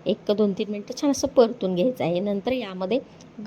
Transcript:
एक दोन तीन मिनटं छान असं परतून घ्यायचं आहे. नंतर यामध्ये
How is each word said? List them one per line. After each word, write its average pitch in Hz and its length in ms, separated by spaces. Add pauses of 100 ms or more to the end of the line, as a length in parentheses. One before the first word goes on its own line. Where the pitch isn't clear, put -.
एक 139 260
दोन 208 220
तीन 185 180
मिनटं 208 300
छान 285 100
असं 226 160
परतून 185 480
घ्यायचं - 280
आहे. 175 160
नंतर 202 320
यामध्ये 202 480 (480)